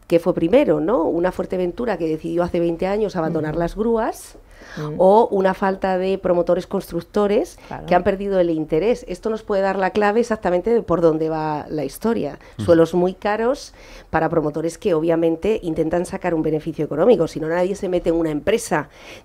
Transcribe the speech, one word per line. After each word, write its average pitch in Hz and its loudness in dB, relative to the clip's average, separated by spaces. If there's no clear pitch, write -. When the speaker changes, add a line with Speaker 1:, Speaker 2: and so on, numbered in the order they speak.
Speaker 1:
qué 170 4
fue 175 0
primero, 170 2
¿no? 220 0
Una 175 0
Fuerteventura 185 -4
que 160 -4
decidió 165 -2
hace 175 -2
veinte 170 0
años 202 -2
abandonar 160 -2
Speaker 2:
Ujú. 170 -4
Speaker 1:
las 170 -4
grúas 226 -2
Speaker 2:
Ujú. 151 -6
Speaker 1:
o 208 8
una 190 2
falta 190 0
de 190 0
promotores 175 2
constructores 202 -2
Speaker 2:
Claro. 151 -12
Speaker 1:
que 170 2
han 180 4
perdido 196 0
el 175 4
interés. 165 0
Esto - -6
nos - -4
puede 196 0
dar 190 0
la 185 0
clave 208 2
exactamente 202 -2
de 226 2
por 175 0
dónde 160 4
va 156 -4
la 151 -4
historia. 147 -4
Speaker 3:
Ujú. 110 -6
Speaker 1:
Suelos 165 6
muy 185 0
caros 226 -2
para 160 0
promotores 160 -2
que 190 0
obviamente 165 0
intentan 165 -2
sacar 180 -4
un 160 0
beneficio 156 -2
económico, 160 2
si - -8
no 156 -6
nadie 180 0
se 190 -6
mete 180 0
en 165 2
una 165 0
empresa 156 -2